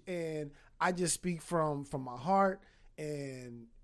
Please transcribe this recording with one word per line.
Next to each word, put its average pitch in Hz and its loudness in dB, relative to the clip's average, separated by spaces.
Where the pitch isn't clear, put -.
and 160 -4
I 180 6
just 175 2
speak 175 -2
from, 151 0
from 139 -4
my 123 -8
heart 190 4
and 131 -6